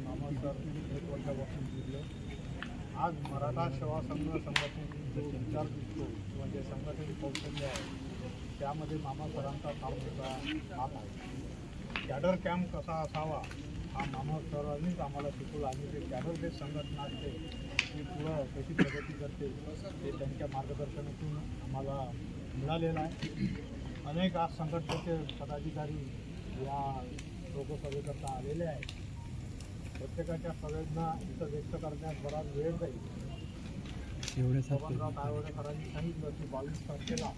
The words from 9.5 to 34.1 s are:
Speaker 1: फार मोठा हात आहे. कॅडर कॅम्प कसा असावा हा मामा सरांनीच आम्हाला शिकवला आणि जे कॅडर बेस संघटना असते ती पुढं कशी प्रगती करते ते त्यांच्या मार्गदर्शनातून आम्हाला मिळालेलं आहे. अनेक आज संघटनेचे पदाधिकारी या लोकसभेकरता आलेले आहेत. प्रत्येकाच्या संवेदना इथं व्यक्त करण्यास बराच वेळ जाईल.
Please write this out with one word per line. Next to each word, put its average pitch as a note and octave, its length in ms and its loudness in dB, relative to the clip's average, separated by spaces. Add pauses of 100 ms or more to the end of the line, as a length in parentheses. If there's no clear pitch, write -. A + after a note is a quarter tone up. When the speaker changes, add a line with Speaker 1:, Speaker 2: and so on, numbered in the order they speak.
Speaker 1:
फार C3 120 0
मोठा C3+ 880 -2
हात - 140 0
आहे. - 1120 -4
कॅडर D3 360 6
कॅम्प F3+ 320 2
कसा D#3+ 280 0
असावा D#3 380 0 (520)
हा E3+ 180 2
मामा D3+ 280 0 (120)
सरांनीच D3 480 2
आम्हाला C#3+ 380 0
शिकवला C#3+ 300 0
आणि C#3 240 -2
जे C#3+ 80 -2 (100)
कॅडर C#3 320 0
बेस E3 180 0
संघटना C#3+ 440 -2
असते C3+ 280 -2 (600)
ती D3 100 -2
पुढं D3+ 400 2 (120)
कशी C#3 180 -2
प्रगती C#3+ 480 6
करते C#3+ 280 -2 (540)
ते C#3 140 0
त्यांच्या C#3 360 0
मार्गदर्शनातून C#3+ 840 -2 (260)
आम्हाला C#3 360 0 (540)
मिळालेलं D#3+ 460 4
आहे. D#3+ 300 0 (760)
अनेक F3 320 4
आज E3 200 4
संघटनेचे E3 580 2 (240)
पदाधिकारी D3 600 0 (640)
या C#3 160 2 (760)
लोकसभेकरता C#3 840 0
आलेले C#3+ 280 0
आहेत. D3+ 280 0 (1080)
प्रत्येकाच्या E3 540 0 (100)
संवेदना D#3 440 0 (160)
इथं E3 300 -2
व्यक्त D3 300 -2
करण्यास D3+ 420 -2
बराच D3+ 220 0 (100)
वेळ D#3+ 260 4
जाईल. C3 160 0 (1400)